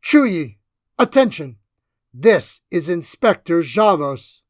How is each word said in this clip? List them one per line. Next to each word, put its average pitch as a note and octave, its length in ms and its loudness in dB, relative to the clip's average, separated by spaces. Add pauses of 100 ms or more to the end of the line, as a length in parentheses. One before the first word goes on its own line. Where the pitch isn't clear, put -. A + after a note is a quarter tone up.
Chuyi! F#3 560 0 (400)
Attention! G3 600 0 (560)
This F3 480 0 (100)
is E3 180 -4
Inspector F3 720 -2
Javos. D3 880 -2